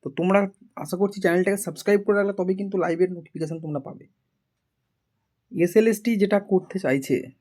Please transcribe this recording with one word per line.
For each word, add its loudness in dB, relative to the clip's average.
তো -10
তোমরা 4
আশা -6
করছি 0
চ্যানেলটাকে 2
সাবস্ক্রাইব 0
করে 2
রাখলে, 0
তবেই 0
কিন্তু -6
লাইভের 0
নোটিফিকেশন -10
তোমরা -6
পাবে। -18
এসএলএসটি 2
যেটা 2
করতে 0
চাইছে 0